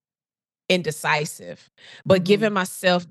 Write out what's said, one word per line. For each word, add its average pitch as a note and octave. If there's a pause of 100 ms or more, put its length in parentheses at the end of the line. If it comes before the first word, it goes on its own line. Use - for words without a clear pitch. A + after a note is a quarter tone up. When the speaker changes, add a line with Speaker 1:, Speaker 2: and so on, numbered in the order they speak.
(720)
Speaker 1:
indecisive, D#3 (380)
but F#3+
giving G#3
Speaker 2:
Mm-hmm. -
Speaker 1:
myself F#3